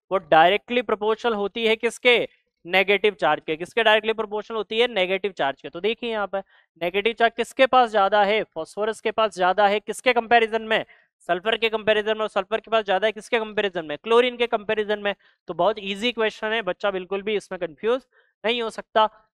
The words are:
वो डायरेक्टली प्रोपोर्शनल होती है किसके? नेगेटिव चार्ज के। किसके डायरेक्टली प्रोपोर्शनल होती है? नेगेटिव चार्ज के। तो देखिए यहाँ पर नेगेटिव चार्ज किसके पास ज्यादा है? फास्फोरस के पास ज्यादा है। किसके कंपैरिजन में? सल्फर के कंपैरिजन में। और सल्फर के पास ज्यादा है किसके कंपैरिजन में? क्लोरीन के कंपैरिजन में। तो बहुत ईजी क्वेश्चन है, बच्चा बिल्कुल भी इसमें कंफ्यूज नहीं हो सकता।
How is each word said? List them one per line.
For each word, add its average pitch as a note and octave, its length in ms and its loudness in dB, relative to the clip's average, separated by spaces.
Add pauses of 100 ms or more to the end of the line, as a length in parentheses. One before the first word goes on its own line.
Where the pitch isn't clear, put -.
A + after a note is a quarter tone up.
(120)
वो F#3 80 0
डायरेक्टली F#3 640 4
प्रोपोर्शनल A3 500 -2
होती G3+ 340 -4
है A3 80 2
किसके? A#3 420 2 (480)
नेगेटिव F#3+ 480 2
चार्ज D#3 320 0
के। D#3+ 120 -4
किसके G3+ 260 -4
डायरेक्टली A3 300 2
प्रोपोर्शनल G#3+ 440 -6
होती A3 220 -6
है? B3 80 4
नेगेटिव F#3+ 440 -2
चार्ज C#3 300 -4
के। C#3+ 80 -14
तो E3+ 100 -14
देखिए A3+ 320 -4
यहाँ G#3 160 -4
पर F#3+ 160 -8 (380)
नेगेटिव G3 320 -2
चार्ज A3+ 240 0
किसके C4 300 0
पास B3 240 2
ज्यादा G#3 320 4
है? G#3 220 2
फास्फोरस G3+ 560 -6
के A3 100 -2
पास A3 240 -2
ज्यादा F#3 320 2
है। G#3 120 2
किसके A#3+ 340 -2
कंपैरिजन A3+ 500 2
में? G#3+ 200 -2 (460)
सल्फर F#3+ 280 -2
के A3 120 0
कंपैरिजन G#3+ 480 0
में। A3 40 -4
और G#3+ 80 -4
सल्फर G#3 300 -4
के G#3+ 120 -12
पास A3 140 0
ज्यादा F#3+ 220 0
है G#3+ 40 0
किसके G#3+ 280 -4
कंपैरिजन G3+ 460 -4
में? D3 120 -8
क्लोरीन A#3+ 400 0
के A#3+ 100 -2
कंपैरिजन G#3 520 -2
में। G3+ 140 -4 (340)
तो F3+ 60 -8
बहुत F3+ 280 0
ईजी G3+ 300 -4
क्वेश्चन A3 360 -4
है, A3 160 -2
बच्चा F#3 280 -4
बिल्कुल F#3+ 300 -6
भी G#3+ 140 -4
इसमें F#3 260 -8
कंफ्यूज G#3+ 400 -4 (420)
नहीं A#3 180 -2
हो A3+ 80 -4
सकता। G#3+ 400 0 (240)